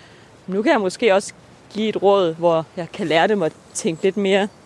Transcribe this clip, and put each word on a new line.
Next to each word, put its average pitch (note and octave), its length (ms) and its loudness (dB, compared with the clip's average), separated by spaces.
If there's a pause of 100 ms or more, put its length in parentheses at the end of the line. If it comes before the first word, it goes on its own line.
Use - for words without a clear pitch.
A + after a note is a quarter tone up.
(460)
nu F#3+ 160 -4
kan D#4+ 100 2
jeg B3+ 80 2
måske F#3+ 340 0
også G3+ 180 -2 (400)
give G#3+ 160 -2
et F#3+ 140 -4
råd, F#3+ 320 2
hvor E3 320 0 (100)
jeg E3+ 160 -8
kan G3 140 -8
lære D#3+ 220 2
dem G#3 140 0
at D#3 100 -2 (220)
tænke E3 280 -6
lidt F#3+ 140 0
mere G3 320 0 (180)